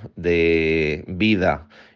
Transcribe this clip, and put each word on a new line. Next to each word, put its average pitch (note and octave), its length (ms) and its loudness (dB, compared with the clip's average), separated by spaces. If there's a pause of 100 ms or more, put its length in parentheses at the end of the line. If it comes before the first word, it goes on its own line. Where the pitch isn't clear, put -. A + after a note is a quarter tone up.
(140)
de E2 920 0
vida F2+ 600 0 (280)